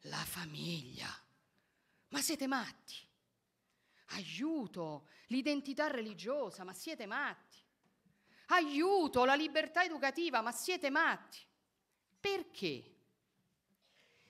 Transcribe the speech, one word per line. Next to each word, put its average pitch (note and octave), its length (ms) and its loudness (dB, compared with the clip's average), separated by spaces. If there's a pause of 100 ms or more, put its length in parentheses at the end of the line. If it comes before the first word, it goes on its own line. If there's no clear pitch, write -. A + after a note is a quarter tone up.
la D3+ 200 -6
famiglia. D3+ 920 -6 (920)
Ma C#4 140 -2
siete C#4 240 0
matti? - 600 -6 (1080)
Aiuto, F3+ 960 -4 (180)
l'identità C#4 600 0
religiosa, A3 760 -4
ma F#3 80 -10
siete C#4+ 320 -8
matti? A3+ 540 -6 (880)
Aiuto, D#4 800 6
la C4+ 80 8
libertà D#4 500 2
educativa, C#4 560 0
ma A#3 120 -2
siete F4 360 -2
matti? C#4 500 2 (800)
Perché? E3+ 760 -4 (1300)